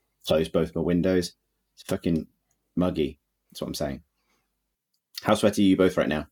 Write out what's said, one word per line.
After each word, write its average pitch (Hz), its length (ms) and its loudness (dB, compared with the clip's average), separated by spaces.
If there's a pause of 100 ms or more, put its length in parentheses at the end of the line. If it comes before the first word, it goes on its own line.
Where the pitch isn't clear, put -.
(280)
Close 80 220 0
both 82 260 -2
my 82 60 -4
windows. 87 520 0 (420)
It's - 80 -20
fucking 90 440 -4 (480)
muggy. 85 420 -2 (340)
That's - 100 -14
what - 80 -8
I'm - 60 -8
saying. 69 260 -8 (1200)
How 110 140 2
sweaty 104 280 2
are 98 60 6
you 92 80 4
both 92 180 4
right 78 140 0
now? 76 220 -4